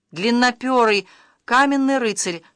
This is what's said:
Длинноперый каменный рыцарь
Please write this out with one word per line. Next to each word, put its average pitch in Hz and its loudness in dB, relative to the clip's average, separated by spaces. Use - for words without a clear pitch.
Длинноперый 240 0
каменный 269 2
рыцарь 196 -4